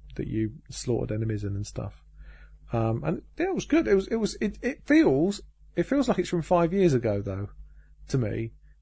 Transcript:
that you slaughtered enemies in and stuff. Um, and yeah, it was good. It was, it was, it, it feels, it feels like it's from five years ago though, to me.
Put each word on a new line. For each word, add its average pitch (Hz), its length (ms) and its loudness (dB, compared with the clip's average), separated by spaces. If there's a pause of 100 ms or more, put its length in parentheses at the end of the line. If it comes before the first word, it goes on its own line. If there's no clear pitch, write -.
(160)
that - 120 -6
you 110 240 -2 (180)
slaughtered - 420 -4
enemies 107 320 -4
in 101 120 -6
and 101 100 -6
stuff. - 380 -10 (720)
Um, 113 300 0
and 156 180 -2 (180)
yeah, 349 80 0
it 370 80 -2
was 196 100 -4
good. 311 220 2
It 208 80 6
was, 190 120 0
it 226 100 -2
was, 214 240 -2
it, 208 200 -2
it 262 240 -4
feels, 202 560 4 (340)
it 170 80 2
feels 277 240 2
like 190 120 2
it's - 100 -4
from 175 120 0
five 170 320 2
years 180 200 6
ago 110 280 2
though, 98 280 -6 (600)
to 139 80 0
me. 113 340 -2 (300)